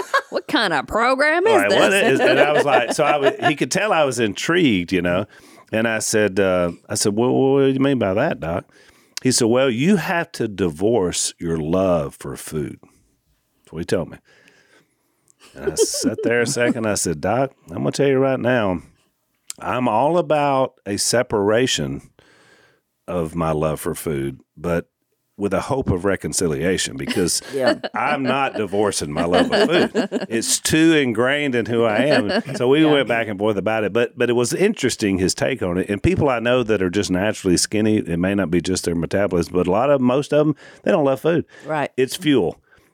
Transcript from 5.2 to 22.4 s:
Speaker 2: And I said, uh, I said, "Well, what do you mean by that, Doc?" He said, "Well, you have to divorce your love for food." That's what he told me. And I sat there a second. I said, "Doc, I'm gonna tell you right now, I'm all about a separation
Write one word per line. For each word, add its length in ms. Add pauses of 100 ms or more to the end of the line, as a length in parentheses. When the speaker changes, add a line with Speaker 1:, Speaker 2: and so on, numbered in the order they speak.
Speaker 2:
And 160
I 140
said, 400
uh, 320 (160)
I 80
said, 180
"Well, 180
what 280
do 80
you 100
mean 220
by 120
that, 280
Doc?" 260 (560)
He 80
said, 160
"Well, 240
you 260
have 360
to 160
divorce 920
your 200
love 580
for 200
food." 460
That's 920
what 60
he 60
told 260
me. 80 (1400)
And 180
I 40
sat 480
there 160
a 60
second. 400
I 80
said, 260
"Doc, 320 (160)
I'm 100
gonna 140
tell 160
you 100
right 220
now, 420 (800)
I'm 280
all 300
about 560 (100)
a 120
separation 1120 (960)